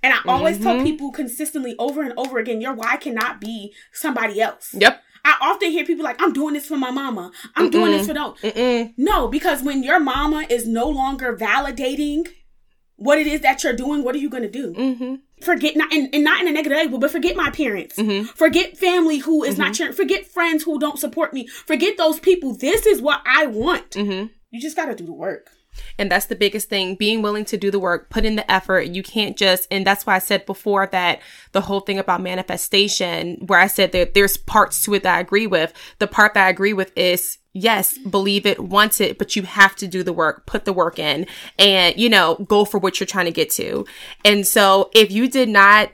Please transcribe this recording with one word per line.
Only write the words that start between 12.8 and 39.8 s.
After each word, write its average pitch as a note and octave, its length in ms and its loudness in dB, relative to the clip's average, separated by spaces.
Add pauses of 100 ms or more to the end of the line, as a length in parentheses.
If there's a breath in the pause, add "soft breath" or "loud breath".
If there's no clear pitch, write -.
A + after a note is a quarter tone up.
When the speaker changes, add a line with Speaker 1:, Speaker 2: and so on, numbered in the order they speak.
Speaker 1:
what C#4+ 220 2
it D4+ 100 0
is D4 140 -2
that C4 200 0
you're C4+ 120 -2
doing, C#4 280 -4
what B3 120 -4
are D4 40 -4
you C#4 100 -6
gonna A#3 220 -6
do? A#3+ 220 -10
Speaker 2:
Mm-hmm. B3+ 420 -4 (280)
Speaker 1:
Forget, D4+ 340 0
not, D4+ 160 0
and, C#4+ 220 0
and D4 100 4
not D#4+ 160 2
in F4+ 80 0
a D4+ 40 0
negative D4 260 -2
way, D#4+ 100 0
but, A#3+ 120 -4
but D#4 120 2
forget E4+ 240 -2
my D#4 140 -2
parents. A3 460 -4
Speaker 2:
Mm-hmm. G#3 300 -2
Speaker 1:
Forget E4 500 0
family F4 420 2
who D4+ 260 0
is G3 140 -4
not C#4+ 80 0
Speaker 2:
Mm-hmm. G#3 80 -4
Speaker 1:
cheering. - 180 -6
Forget F4+ 340 -2
friends E4 380 -2
who E4 160 -4
don't C#4+ 180 -4
support D4+ 340 -4
me. C4 140 -8
Forget E4 500 -2
those D#4 220 0
people. E4 380 0
This G4 300 0
is F#4+ 160 4
what C#4+ 240 0
I C#4+ 200 2
want. B3 440 -4
Speaker 2:
Mm-hmm. G3+ 360 -4 (240)
Speaker 1:
You A#3 100 -14
just D4+ 160 -10
gotta D4+ 200 -6
do F#3 100 -16
the E3 60 -14
work. - 380 -10 (480 loud breath)
Speaker 2:
And G3 140 -2
that's G3 140 0
the G#3+ 100 -6
biggest G3+ 320 -2
thing, F#3+ 280 -4
being G#3+ 260 0
willing G#3 240 -4
to A3 100 -6
do G3 140 -2
the G3 80 -2
work, F3 320 -4
put A3 160 0
in G#3+ 100 0
the - 160 -4
effort. F#3+ 360 2
You F3+ 140 -8
can't G#3 360 -4
just, F#3 320 2
and F#3+ 160 -2
that's G3 180 0
why G3 120 2
I - 20 2
said F#3+ 260 -2
before G3 480 -2
that F3+ 280 0 (320 loud breath)
the F#3+ 100 2
whole G3 180 -4
thing G3 180 -6
about F#3 220 -2
manifestation, F3+ 1160 -2 (100)
where F3+ 120 6
I F#3+ 80 8
said F#3+ 260 2
that F3+ 220 2
there's G3+ 220 4
parts - 480 2
to G#3 100 -2
it F#3+ 80 0
that F3+ 140 2
I E3+ 40 2
agree G3+ 260 0
with. E3 260 0 (260 loud breath)
The G#3 80 0
part G#3 280 4
that G3 120 6
I F#3 40 4
agree G3 240 0
with F#3+ 200 -4
is, F3+ 440 0 (160)
yes, G3 420 0
believe G3 500 -2
it, G3 140 0
want G#3 400 2
it, - 180 -2
but - 160 -4
you G3+ 100 -2
have G3 320 4
to G3+ 120 -10